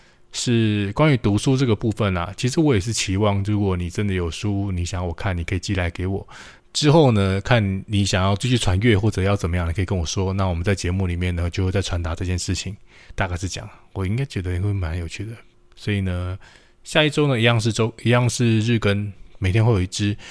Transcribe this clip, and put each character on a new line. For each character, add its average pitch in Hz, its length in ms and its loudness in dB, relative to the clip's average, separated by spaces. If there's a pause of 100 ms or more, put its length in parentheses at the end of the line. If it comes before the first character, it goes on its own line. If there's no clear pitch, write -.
(320)
是 107 600 0
关 151 200 4
于 135 60 4
读 104 200 2
书 135 180 2
这 139 80 2
个 110 120 2
部 120 160 -2
分 98 240 0
啊， 87 200 -6
其 127 120 -2
实 135 100 0
我 151 160 4
也 101 60 4
是 110 120 -4
期 98 240 -2
望， 101 280 2
如 104 160 0
果 98 160 2
你 87 120 -4
真 104 160 -4
的 101 80 0
有 87 160 0
书， 101 440 -4
你 87 120 -2
想 90 160 -6
要 92 60 -4
我 85 80 -4
看， 92 220 -4
你 85 80 -4
可 98 100 -4
以 87 60 -2
寄 101 160 -2
来 87 120 0
给 90 160 -6
我。 95 220 -6 (460)
之 151 180 2
后 143 220 8
呢， 98 300 2
看 98 440 0
你 101 180 2
想 98 160 2
要 98 140 2
继 123 140 -4
续 123 100 2
传 92 220 2
阅 110 180 6
或 107 100 2
者 95 140 0
要 98 140 2
怎 95 120 -4
么 85 80 -2
样， 87 120 -2
你 85 40 -2
可 92 80 -2
以 95 40 0
跟 98 120 -2
我 85 80 -2
说。 95 280 -2
那 95 140 0
我 92 80 0
们 85 100 -4
在 104 100 2
节 87 160 -2
目 95 160 0
里 87 80 -2
面 90 220 -2
呢， 85 120 0
就 92 160 -2
会 92 60 2
再 95 100 0
传 90 220 -2
达 85 100 -4
这 85 120 -6
件 90 120 0
事 87 200 -2
情， 95 200 -8 (380)
大 98 140 -2
概 87 80 -4
是 92 120 -4
这 - 120 -8
样。 104 100 -14 (220)
我 95 120 -4
应 98 120 -2
该 135 80 -2
觉 107 180 -6
得 90 80 -4 (100)
会 101 120 0
蛮 87 260 -4
有 85 80 -6
趣 101 180 -10
的。 110 80 -10 (420)
所 - 180 -6
以 101 80 0
呢， 90 380 -4 (460)
下 - 180 0
一 151 80 2
周 147 160 0
呢， 127 140 2
一 - 20 2
样 120 180 4
是 110 120 0
周， 110 200 -2 (100)
一 113 80 2
样 120 200 4
是 113 300 2
日 113 180 2
更， 104 340 0 (260)
每 92 120 0
天 110 140 4
会 120 80 4
有 98 100 4
一 92 40 0
支。 101 300 -2 (140)